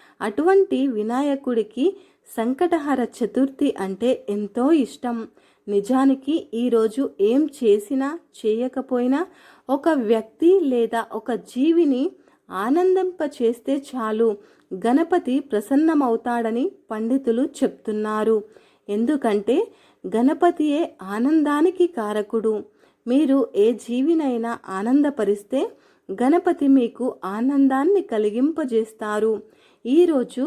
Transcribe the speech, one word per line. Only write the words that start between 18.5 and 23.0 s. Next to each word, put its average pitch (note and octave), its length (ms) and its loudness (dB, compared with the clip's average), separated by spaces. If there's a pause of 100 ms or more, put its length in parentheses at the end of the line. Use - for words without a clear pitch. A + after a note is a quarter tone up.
ఎందుకంటే A3+ 680 0 (480)
గణపతియే D4 800 0 (320)
ఆనందానికి D4+ 720 2 (100)
కారకుడు. G#3+ 580 -2 (520)